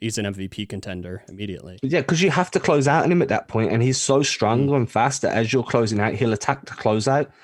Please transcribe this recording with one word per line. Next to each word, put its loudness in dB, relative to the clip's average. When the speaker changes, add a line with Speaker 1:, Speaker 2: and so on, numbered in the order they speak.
Speaker 1:
he's -4
an -2
M -4
V -8
P -10
contender -10
immediately. -12
Speaker 2:
Yeah, 0
'cause 0
you 2
have 0
to 0
close 2
out 4
on 2
him 4
at 0
that -2
point, 0
and 2
he's 0
so 2
strong 2
Speaker 1:
Mm. 2
Speaker 2:
and 0
fast 0
that 0
as 0
you're 2
closing 0
out, 0
he'll 0
attack -2
the -16
closeout 0